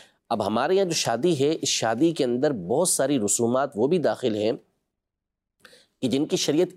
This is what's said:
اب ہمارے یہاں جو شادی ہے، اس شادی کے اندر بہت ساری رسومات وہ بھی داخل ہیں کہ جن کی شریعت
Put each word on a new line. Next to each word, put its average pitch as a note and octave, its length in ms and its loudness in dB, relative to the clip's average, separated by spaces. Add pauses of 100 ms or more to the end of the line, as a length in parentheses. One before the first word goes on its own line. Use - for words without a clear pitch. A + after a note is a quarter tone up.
(280)
اب G2 180 -2
ہمارے B2+ 280 0
یہاں G3 100 4
جو E3 100 -2
شادی C3+ 500 0
ہے، D#3 180 2
اس C#3+ 60 -2
شادی B2 420 0
کے D3+ 140 -2
اندر B2+ 280 0
بہت A#2+ 360 0
ساری C#3 300 0
رسومات A#2+ 560 0
وہ A2 120 2
بھی F3 120 0
داخل A#2 360 0
ہیں G#2+ 180 0 (1500)
کہ B2+ 80 -4
جن C3+ 180 0
کی F#3 100 -2
شریعت E3 400 0